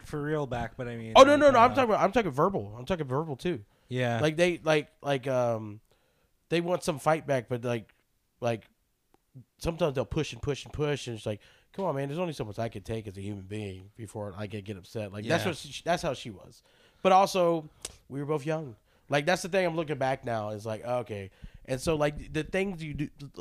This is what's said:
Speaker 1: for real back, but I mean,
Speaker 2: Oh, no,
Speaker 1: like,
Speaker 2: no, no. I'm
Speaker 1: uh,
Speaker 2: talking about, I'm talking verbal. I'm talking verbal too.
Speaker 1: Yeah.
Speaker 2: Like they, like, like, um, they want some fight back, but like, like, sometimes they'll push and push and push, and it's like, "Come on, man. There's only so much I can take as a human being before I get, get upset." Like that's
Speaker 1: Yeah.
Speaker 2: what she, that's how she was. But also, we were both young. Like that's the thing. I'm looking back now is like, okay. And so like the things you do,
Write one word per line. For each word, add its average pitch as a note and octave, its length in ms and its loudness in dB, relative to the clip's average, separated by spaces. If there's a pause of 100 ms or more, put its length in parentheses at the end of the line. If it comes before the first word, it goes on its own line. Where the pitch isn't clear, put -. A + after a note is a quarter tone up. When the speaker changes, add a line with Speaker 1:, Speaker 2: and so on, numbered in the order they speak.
Speaker 1:
for D3+ 160 -8
real D3 260 -2
back, A#2+ 300 -6
but B2 120 -6
I A#2 80 -8
mean, A2+ 180 -10
Speaker 2:
Oh, B3+ 80 12
no, C#4 100 12
Speaker 1:
like, D4 80 6
Speaker 2:
no, D4 100 10
no. B3 80 6
I'm A#3+ 140 8
Speaker 1:
uh, - 20 -6
Speaker 2:
talking B3 160 2
about, F3 120 4
I'm G3 100 4
talking G#3 180 2
verbal. C3 480 0
I'm B2+ 80 -12
talking D#3+ 200 -4
verbal C#3 300 -2
too. E3 240 -4 (280)
Speaker 1:
Yeah. A#2+ 320 0
Speaker 2:
Like D#3 160 2
they, F3 280 4
like, D#3 240 4 (140)
like, C#3 240 -2
um, A#2 540 0 (680)
they E3+ 120 0
want F3 220 -2
some D#3 160 -2
fight D#3 280 2
back, C3 220 0
but A#2+ 160 -4
like, A#2+ 300 -4 (460)
like, A#2 240 -2 (920)
sometimes E3 360 0
they'll B2+ 100 0
push - 280 -4
and - 100 -12
push C#3+ 220 -6
and - 80 -18
push, D3 360 -2
and A#2 80 -6
it's G#2+ 100 -10
like, G#2+ 140 -4 (320)
"Come G3 140 -6
on, D3+ 100 0
man. C#3 120 -2
There's D3 120 -6
only F3 120 -4
so C3 120 -8
much G#2 140 -10
I A#2 100 -4
can G#2+ 140 -10
take A2+ 260 -8
as F#2 80 -14
a G2 40 -12
human G2+ 240 -8
being G2 520 -10
before G#2 400 -10
I G#2+ 100 -8
get, G2+ 180 -10
get G#2 120 -10
upset." G2+ 360 -10
Like G#2+ 140 -8
that's D#3+ 180 0
Speaker 1:
Yeah. F3+ 60 0
Speaker 2:
what C#3+ 60 -6
she, - 280 -14
that's E3+ 180 -2
how D3+ 120 -2
she - 160 -12
was. - 320 -20 (400)
But F#3+ 100 6
also, F3 560 4 (400)
we C3+ 120 -8
were C#3+ 60 -6
both C#3+ 200 -2
young. D#3 300 -6 (320)
Like D3 180 2
that's F3+ 160 2
the F#3+ 60 -8
thing. F#3 180 2
I'm D#3+ 100 0
looking D3+ 220 -4
back C3+ 260 -2
now A2 260 -2
is G#2+ 160 -8
like, A2 180 -6
okay. A2+ 460 -4 (340)
And B2+ 160 -4
so D#3+ 160 0
like D3 360 -2
the D3+ 120 -2
things F#3+ 380 -4
you D3+ 120 -8
do, C#3+ 140 -4 (320)